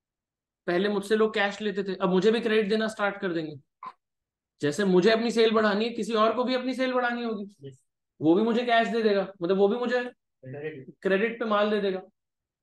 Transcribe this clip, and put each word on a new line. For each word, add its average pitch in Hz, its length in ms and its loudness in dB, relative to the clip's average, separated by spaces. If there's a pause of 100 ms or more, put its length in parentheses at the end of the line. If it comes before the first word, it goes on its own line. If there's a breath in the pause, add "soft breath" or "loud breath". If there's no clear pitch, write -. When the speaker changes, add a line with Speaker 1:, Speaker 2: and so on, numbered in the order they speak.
(680)
Speaker 1:
पहले 180 220 0
मुझसे 202 260 -2
लोग 214 180 2
cash 202 280 -2
लेते 202 220 -4
थे, 190 120 -6
अब 190 140 -2
मुझे 185 220 4
भी 233 80 2
credit 214 300 0
देना 220 180 0
start 202 340 -4
कर 185 120 -2
देंगे। 156 220 -6 (1040)
जैसे 147 240 0
मुझे 180 240 6
अपनी 226 220 2
sale 226 200 4
बढ़ानी 214 340 2
है, 233 60 -4
किसी 226 220 -6
और 220 220 2
को 247 80 0
भी 254 120 -2
अपनी 247 180 -4
sale 254 200 -2
बढ़ानी 240 300 -2
होगी, 208 380 -8
Speaker 2:
यस। 135 220 -20 (380)
Speaker 1:
वो 160 140 4
भी 208 60 4
मुझे 233 240 0
cash 226 220 2
दे 226 160 -2
देगा, 196 380 0
मतलब 185 160 0
वो 202 100 6
भी 226 100 -2
मुझे 247 260 -2
Speaker 2:
Credit। 151 960 -14
Speaker 1:
credit 202 380 0
पे 247 60 -6
माल 214 240 2
दे 214 120 0
देगा। 190 200 -2 (600)